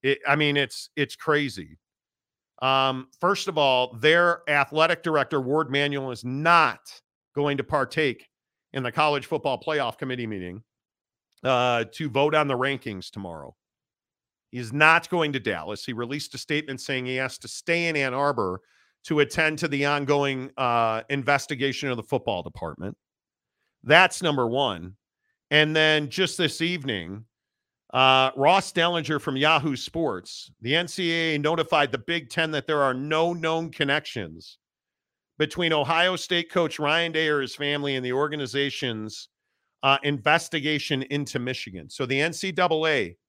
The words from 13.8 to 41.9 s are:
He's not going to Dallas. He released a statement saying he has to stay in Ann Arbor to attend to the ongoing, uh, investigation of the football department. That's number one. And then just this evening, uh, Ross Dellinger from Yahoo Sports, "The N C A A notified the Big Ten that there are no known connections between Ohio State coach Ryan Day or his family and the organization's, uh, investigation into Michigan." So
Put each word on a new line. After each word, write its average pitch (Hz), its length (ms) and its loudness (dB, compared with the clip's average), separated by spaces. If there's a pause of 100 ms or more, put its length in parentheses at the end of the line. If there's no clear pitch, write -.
He's 120 220 -8
not 160 360 4
going 160 220 0
to 135 80 -2
Dallas. 98 460 -4
He 127 80 -6
released 120 420 -8
a - 20 -10
statement 147 440 -6
saying 131 240 -4
he 127 100 -4
has 131 220 -4
to - 100 -18
stay 170 400 -2
in 160 80 -2
Ann 135 180 -2
Arbor 117 460 -2 (460)
to 151 160 2
attend 156 380 0
to 165 100 -2
the 143 160 0
ongoing, 139 720 0
uh, 117 520 2
investigation 139 800 0
of 123 60 0
the 113 80 -8
football 107 400 -2
department. 80 540 -10 (840)
That's 170 380 6
number 147 260 2
one. 104 480 -2 (540)
And 151 260 4
then 156 360 4
just - 260 -2
this 160 240 0
evening, 113 640 -4 (680)
uh, 131 440 4
Ross 170 360 4
Dellinger 165 480 0
from 139 160 -4
Yahoo 143 400 2
Sports, 117 760 -6 (100)
"The 123 140 -2
N 175 120 0
C 175 240 -4
A 165 220 0
A 147 60 0
notified 151 520 2
the 135 60 -4
Big 165 320 -6
Ten 160 220 -2
that 147 160 -4
there 151 160 2
are 131 100 2
no 156 400 0
known 165 380 -2
connections 123 880 -4 (800)
between 160 340 2
Ohio 165 420 2
State 170 360 -2
coach 170 260 0
Ryan 160 340 0
Day 156 160 0
or 147 140 2
his 127 140 -6
family 143 400 -2
and 127 100 -4
the 123 80 -2
organization's, 135 1160 -4 (520)
uh, 135 220 4
investigation 147 960 0
into 139 380 -4
Michigan." 107 500 -8
So - 160 -6